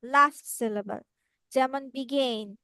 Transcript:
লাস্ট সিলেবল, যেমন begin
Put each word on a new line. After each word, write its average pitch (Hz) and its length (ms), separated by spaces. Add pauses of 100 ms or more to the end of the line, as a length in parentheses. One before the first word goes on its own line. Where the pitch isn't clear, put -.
লাস্ট 285 440
সিলেবল, 214 540 (520)
যেমন 262 360
begin 254 580 (160)